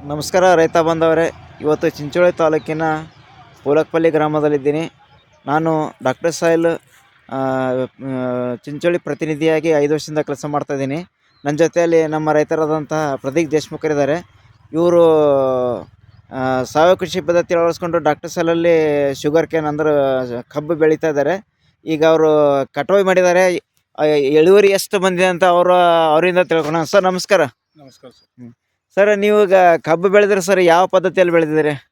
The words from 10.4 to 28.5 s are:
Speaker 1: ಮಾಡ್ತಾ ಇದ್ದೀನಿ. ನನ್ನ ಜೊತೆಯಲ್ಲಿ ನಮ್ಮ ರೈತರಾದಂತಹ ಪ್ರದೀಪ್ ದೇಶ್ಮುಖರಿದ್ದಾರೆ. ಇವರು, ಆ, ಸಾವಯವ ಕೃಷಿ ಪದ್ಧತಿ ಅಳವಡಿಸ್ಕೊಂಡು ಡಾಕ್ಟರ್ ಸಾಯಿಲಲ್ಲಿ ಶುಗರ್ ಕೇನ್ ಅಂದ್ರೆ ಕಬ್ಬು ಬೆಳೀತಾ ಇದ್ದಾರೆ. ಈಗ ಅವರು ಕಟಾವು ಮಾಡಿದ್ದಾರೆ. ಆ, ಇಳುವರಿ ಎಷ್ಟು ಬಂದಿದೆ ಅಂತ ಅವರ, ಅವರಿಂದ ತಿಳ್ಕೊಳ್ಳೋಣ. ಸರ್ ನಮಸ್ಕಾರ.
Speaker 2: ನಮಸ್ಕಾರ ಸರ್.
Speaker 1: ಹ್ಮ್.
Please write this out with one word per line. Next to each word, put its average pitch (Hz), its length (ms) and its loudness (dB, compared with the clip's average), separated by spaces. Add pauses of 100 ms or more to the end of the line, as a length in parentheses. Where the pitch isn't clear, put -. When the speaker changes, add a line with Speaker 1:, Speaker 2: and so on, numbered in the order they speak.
Speaker 1:
ಮಾಡ್ತಾ 147 280 -6
ಇದ್ದೀನಿ. 135 220 -6 (500)
ನನ್ನ 147 120 -4
ಜೊತೆಯಲ್ಲಿ 165 500 0
ನಮ್ಮ 156 240 -4
ರೈತರಾದಂತಹ 151 840 -2
ಪ್ರದೀಪ್ 139 360 -4
ದೇಶ್ಮುಖರಿದ್ದಾರೆ. 151 760 -4 (480)
ಇವರು, 170 300 2 (1300)
ಆ, 131 320 -4
ಸಾವಯವ 165 320 2
ಕೃಷಿ 180 260 -8
ಪದ್ಧತಿ 170 320 -2
ಅಳವಡಿಸ್ಕೊಂಡು 170 440 -2
ಡಾಕ್ಟರ್ 151 320 -2
ಸಾಯಿಲಲ್ಲಿ 160 840 0
ಶುಗರ್ 151 320 0
ಕೇನ್ 160 180 -4
ಅಂದ್ರೆ 151 240 -2 (540)
ಕಬ್ಬು 151 320 -6
ಬೆಳೀತಾ 156 340 0
ಇದ್ದಾರೆ. 151 360 -2 (400)
ಈಗ 156 200 -2
ಅವರು 156 240 4 (440)
ಕಟಾವು 185 320 0
ಮಾಡಿದ್ದಾರೆ. 180 540 2 (400)
ಆ, 147 40 -2
ಇಳುವರಿ 156 640 4
ಎಷ್ಟು 196 320 -2
ಬಂದಿದೆ 185 260 0
ಅಂತ 180 180 0
ಅವರ, 180 300 4 (380)
ಅವರಿಂದ 175 260 2
ತಿಳ್ಕೊಳ್ಳೋಣ. 165 460 -2
ಸರ್ 190 200 0
ನಮಸ್ಕಾರ. 185 400 0
Speaker 2:
ನಮಸ್ಕಾರ 135 680 -14
ಸರ್. - 300 -20
Speaker 1:
ಹ್ಮ್. 120 120 -20 (420)